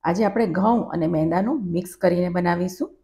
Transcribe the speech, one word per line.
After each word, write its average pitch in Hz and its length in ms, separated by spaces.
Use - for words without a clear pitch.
આજે 180 220
આપણે 220 220
ઘઉં 202 440
અને 165 160
મેંદાનું 180 580
મિક્સ 175 300
કરીને 180 340
બનાવીશું 175 720